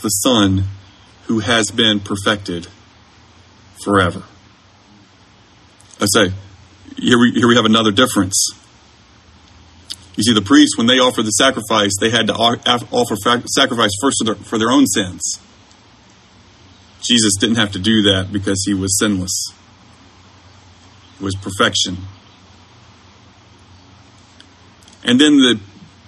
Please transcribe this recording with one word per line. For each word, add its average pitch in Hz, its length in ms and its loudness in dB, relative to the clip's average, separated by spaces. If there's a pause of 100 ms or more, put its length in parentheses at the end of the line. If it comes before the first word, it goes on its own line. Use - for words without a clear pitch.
the 110 80 -4
Son 101 560 0 (600)
who 113 120 -2
has 110 320 -2
been 110 280 0
perfected 98 680 -6 (1160)
forever." 92 400 0 (1800)
I 107 120 0
say, 98 180 2 (680)
here 120 220 2
we, 120 140 4
here 120 160 2
we 120 60 4
have 117 100 2
another 110 260 2
difference. 98 600 0 (1600)
You 104 80 -2
see, 117 100 2
the 107 80 4
priests, 139 360 4
when 117 100 0
they 127 120 4
offered 123 260 0
the 107 60 -4
sacrifice, 113 680 0
they 117 100 0
had 113 180 0
to 98 100 -2
o-, 117 180 0 (100)
af-, 123 280 -2
offer 120 280 -2
fa-, 123 260 0
sacrifice 117 440 0 (100)
first 135 180 0
for - 40 -2
their, 110 120 -2
for 113 220 -8
their 113 140 0
own 139 160 4
sins. 90 520 -6 (1600)
Jesus 110 380 2
didn't 113 180 0
have 104 160 -2
to 98 60 -8
do 110 240 0
that 95 280 0
because 98 340 -4
he 104 80 -2
was 98 260 -4
sinless. 98 320 -2 (1900)
It 95 40 -10
was 98 120 -6
perfection. 101 640 -2 (3000)
And 123 160 2
then 147 180 6
the 123 220 4 (480)